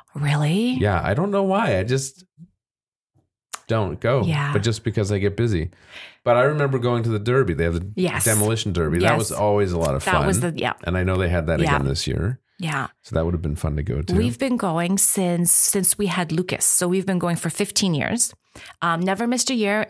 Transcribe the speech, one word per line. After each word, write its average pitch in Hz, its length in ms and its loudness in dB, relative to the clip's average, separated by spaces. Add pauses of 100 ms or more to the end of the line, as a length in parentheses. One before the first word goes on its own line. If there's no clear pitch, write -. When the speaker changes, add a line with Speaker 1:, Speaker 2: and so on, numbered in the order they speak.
Speaker 1:
<gasps> - 120 -20
Really? 151 680 0
Speaker 2:
Yeah, 98 240 2
I 90 100 0
don't 180 160 0
know 196 120 0
why. 190 360 0
I 92 40 0
just 131 420 -4 (1400)
don't 107 300 -2
go, 120 260 2
Speaker 1:
Yeah. 143 280 0
Speaker 2:
but 110 100 2
just 110 220 -2
because 107 260 0
I 104 80 0
get 98 180 0
busy. 92 340 0 (540)
But 120 120 4
I 123 60 6
remember 143 360 2
going 120 240 0
to 113 60 -2
the 110 100 0
Derby. 117 360 2
They 82 100 0
have 85 100 0
the 90 220 -4
Speaker 1:
Yes. 180 280 0
Speaker 2:
demolition 107 480 2
Derby. 85 280 0
That 113 180 4
was 110 120 -2
Speaker 1:
Yes. - 80 -4
Speaker 2:
always 104 340 2
a 87 60 -2
lot 78 160 0
of 69 100 -4
Speaker 1:
That 180 220 2
was 180 120 2
Speaker 2:
fun. 156 160 -2
Speaker 1:
the, 143 60 -6
yeah. - 140 -2 (100)
Speaker 2:
And 87 120 -2
I 92 60 0
know 92 140 0
they 92 120 0
had 85 200 0
that 80 120 2
Speaker 1:
Yeah. 82 140 2
Speaker 2:
again 69 120 0
this 67 200 -2
year. 92 320 -2 (200)
Speaker 1:
Yeah. 147 280 -4 (160)
Speaker 2:
So - 140 -8
that 80 80 2
would 87 100 0
have 82 80 -4
been 78 140 -4
fun 76 200 -4
to 73 60 -2
go 73 200 -4
to. 127 120 -2
Speaker 1:
We've 233 240 0
been 254 180 -2
going 180 420 -2
since, 175 540 2
since - 460 4
we 208 80 0
had 170 260 -2
Lucas. 180 320 -2
So - 240 2
we've 185 160 0
been 190 140 0
going 175 180 0
for - 140 -2
fifteen - 420 -2
years. 196 400 -2 (480)
Um, 170 200 0
never 190 260 -2
missed 247 240 -2
a 269 40 0
year 214 360 0